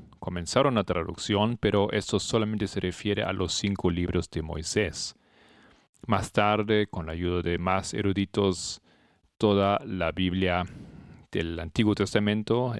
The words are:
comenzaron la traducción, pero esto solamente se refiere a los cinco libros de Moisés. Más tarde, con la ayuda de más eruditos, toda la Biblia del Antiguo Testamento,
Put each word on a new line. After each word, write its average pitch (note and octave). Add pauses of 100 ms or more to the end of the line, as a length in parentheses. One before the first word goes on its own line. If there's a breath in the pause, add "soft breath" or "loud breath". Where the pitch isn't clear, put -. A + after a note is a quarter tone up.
(180)
comenzaron A#2+
la G#2+
traducción, G2
pero G#2
esto G#2
solamente G#2+
se G2
refiere F#2+
a F#2+
los F#2
cinco G2
libros F2
de D#2+
Moisés. D#2+ (920 soft breath)
Más G2+
tarde, G#2+
con E2
la D#2
ayuda F2
de F2
más F#2
eruditos, G2 (560 soft breath)
toda G2+
la F2
Biblia F2+ (640 loud breath)
del E2
Antiguo G#2
Testamento, G#2+